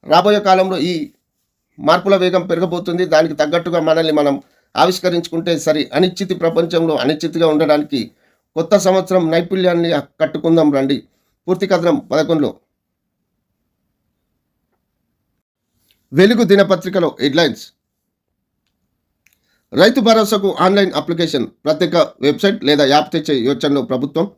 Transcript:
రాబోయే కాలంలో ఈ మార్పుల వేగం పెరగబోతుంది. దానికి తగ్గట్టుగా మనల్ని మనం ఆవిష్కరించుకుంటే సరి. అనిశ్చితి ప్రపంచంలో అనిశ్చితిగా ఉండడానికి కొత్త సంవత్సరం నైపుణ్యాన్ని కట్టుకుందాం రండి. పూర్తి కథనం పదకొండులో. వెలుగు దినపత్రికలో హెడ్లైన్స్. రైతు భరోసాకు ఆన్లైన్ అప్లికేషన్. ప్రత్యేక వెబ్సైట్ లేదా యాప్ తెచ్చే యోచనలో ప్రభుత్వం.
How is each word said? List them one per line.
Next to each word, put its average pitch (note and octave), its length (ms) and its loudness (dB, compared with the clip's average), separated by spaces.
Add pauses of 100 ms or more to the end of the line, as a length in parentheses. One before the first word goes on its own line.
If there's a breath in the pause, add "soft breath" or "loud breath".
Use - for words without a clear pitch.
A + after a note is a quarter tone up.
రాబోయే F#3 340 2
కాలంలో F#3+ 380 2 (140)
ఈ D#3 200 -8 (680)
మార్పుల G3+ 360 2
వేగం F3+ 320 0
పెరగబోతుంది. F3 580 -4
దానికి F3 280 2
తగ్గట్టుగా E3 460 -2
మనల్ని D#3+ 420 0
మనం C#3+ 200 0 (340)
ఆవిష్కరించుకుంటే E3+ 840 -2
సరి. D#3 340 -2
అనిశ్చితి F3+ 420 -2
ప్రపంచంలో E3 640 -2
అనిశ్చితిగా D#3 500 -2
ఉండడానికి D3 640 0 (440)
కొత్త E3 220 0
సంవత్సరం F#3 540 0
నైపుణ్యాన్ని E3+ 600 0 (300)
కట్టుకుందాం D#3+ 520 2
రండి. C3+ 300 -2 (440)
పూర్తి F3+ 200 -2
కథనం E3+ 300 0 (140)
పదకొండులో. D#3 400 0 (3500)
వెలుగు G#3 300 4
దినపత్రికలో F#3 680 2 (120)
హెడ్లైన్స్. C#3+ 440 0 (2000)
రైతు G#3+ 260 4
భరోసాకు A3 500 2 (160)
ఆన్లైన్ G3 340 2
అప్లికేషన్. D#3+ 480 -4 (160)
ప్రత్యేక D#3 320 -2
వెబ్సైట్ - 720 0
లేదా D3 180 2
యాప్ C#3+ 280 2
తెచ్చే D#3 200 -2 (140)
యోచనలో C#3 340 -2
ప్రభుత్వం. C3+ 560 -4